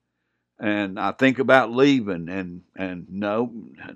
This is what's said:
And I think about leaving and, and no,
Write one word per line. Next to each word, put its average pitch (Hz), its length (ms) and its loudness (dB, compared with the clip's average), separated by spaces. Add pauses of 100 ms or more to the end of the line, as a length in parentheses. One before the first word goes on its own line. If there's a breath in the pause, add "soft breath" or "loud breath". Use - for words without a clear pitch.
(640)
And 104 380 -4
I 95 120 -2
think 135 260 2
about 123 340 4
leaving 117 560 2
and, 90 320 -8 (160)
and 90 320 -8
no, 104 420 -2 (460)